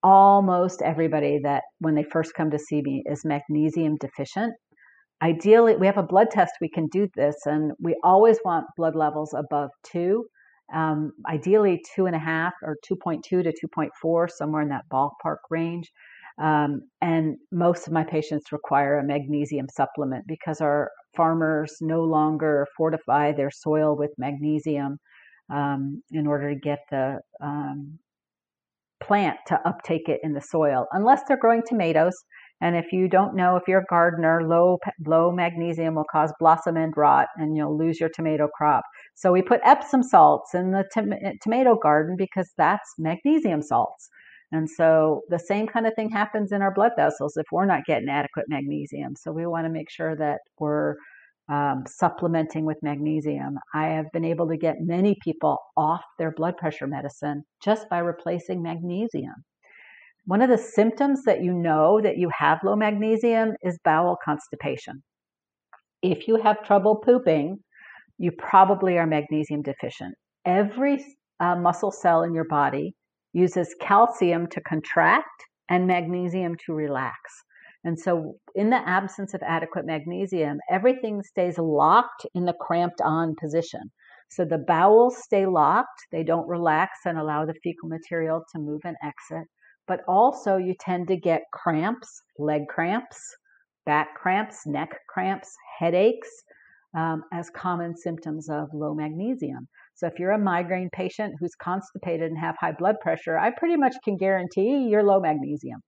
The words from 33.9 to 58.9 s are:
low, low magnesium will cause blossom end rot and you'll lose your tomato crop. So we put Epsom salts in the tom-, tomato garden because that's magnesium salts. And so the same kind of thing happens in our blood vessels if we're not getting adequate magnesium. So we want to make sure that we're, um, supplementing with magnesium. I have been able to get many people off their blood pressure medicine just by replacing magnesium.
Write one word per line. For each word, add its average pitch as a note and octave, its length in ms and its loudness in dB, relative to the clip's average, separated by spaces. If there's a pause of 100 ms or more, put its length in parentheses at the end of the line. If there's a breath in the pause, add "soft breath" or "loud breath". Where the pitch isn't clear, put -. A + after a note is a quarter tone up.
low, E3+ 340 4 (280)
low E3 240 4
magnesium E3+ 640 -2
will D#3 160 -2
cause D#3 300 2
blossom E3 360 4
end D#3+ 200 -2
rot C#3 400 6
and D#3 200 -2
you'll D3+ 220 -2
lose D#3+ 220 -2
your D#3+ 140 0
tomato D#3 380 0
crop. D3 300 2 (320 loud breath)
So F#3 180 2
we F#3 80 4
put G#3 240 2
Epsom B3+ 380 6
salts D#3+ 500 6
in F3+ 200 -2
the F#3+ 200 0
tom-, G#3 220 -2 (260)
tomato A#3+ 400 4
garden D#3 380 2
because F#3+ 400 -4
that's F3 300 2 (100)
magnesium F#3 640 0
salts. - 460 -2 (420 soft breath)
And D#3+ 180 -2
so D#3+ 600 4
the F3 100 -2
same G#3 300 -4
kind A3+ 180 -2
of A3 80 0
thing A3 160 -4
happens G#3 400 -2
in G3+ 100 -2
our G3 140 0
blood G#3+ 220 4
vessels D3 400 0
if D#3 160 -4
we're F3+ 140 2
not D#3+ 200 2
getting C#3 220 0
adequate C#3+ 400 -4
magnesium. C#3+ 680 -8
So - 160 -12
we D#3+ 160 -6
want E3 180 -4
to D#3+ 80 -4
make D#3+ 180 -8
sure D#3+ 260 -6
that D3 240 -2 (180)
we're, D3+ 380 -2 (540 loud breath)
um, C#3+ 360 -2
supplementing D#3+ 800 -2
with D#3 160 -4
magnesium. D3 760 -4 (160)
I D#3 140 -2
have D#3 240 -4
been E3+ 120 -4
able E3 240 -2
to D#3+ 80 -2
get D#3+ 240 -2
many F3+ 440 0
people D#3 340 -2 (180)
off D#3+ 260 0 (160)
their D#3+ 120 -2
blood D#3+ 280 -4
pressure D3 280 -6
medicine C#3+ 560 -8 (200)
just G#3+ 260 -2
by F3 100 -2
replacing E3+ 640 -4
magnesium. F3 720 -8 (920 loud breath)